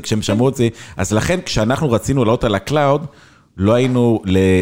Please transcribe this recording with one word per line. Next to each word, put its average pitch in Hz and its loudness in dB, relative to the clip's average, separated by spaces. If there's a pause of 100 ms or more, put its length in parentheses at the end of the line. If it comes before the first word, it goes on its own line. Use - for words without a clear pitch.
כשהם 107 -4
שמעו 110 0
את 131 -4
זה, 117 0 (300)
אז 95 -4
לכן, 139 0
כשאנחנו 127 -2
רצינו 127 0
לעלות 117 0
על 107 0
הקלאוד, 143 0 (540)
לא 101 2
היינו, 123 2
ל-, 95 2 (240)